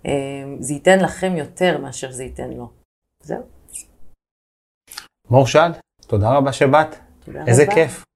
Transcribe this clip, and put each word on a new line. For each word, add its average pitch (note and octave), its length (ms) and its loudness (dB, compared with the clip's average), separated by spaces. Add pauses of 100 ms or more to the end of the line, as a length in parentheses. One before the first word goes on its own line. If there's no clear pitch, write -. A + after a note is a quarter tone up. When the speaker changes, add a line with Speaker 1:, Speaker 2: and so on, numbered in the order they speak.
Speaker 1:
אה, - 60 -4 (480)
זה C#3 140 -8
ייתן F#3 260 4
לכם F#3 380 -2
יותר D#3 400 -2
מאשר C3+ 340 -10
זה B2+ 120 -12
ייתן B2+ 260 -12
לו. B2 200 -14 (540)
זהו. D#3 180 -10 (1900)
Speaker 2:
מור B2+ 180 4
שעל, D#3+ 240 4 (360)
תודה G#2+ 240 0
רבה C#3 220 2
שבאת. D3 420 2 (300)
Speaker 1:
תודה - 220 -14
Speaker 2:
איזה B2 160 6
Speaker 1:
רבה. G3+ 100 2
Speaker 2:
כיף. D#3+ 300 0 (120)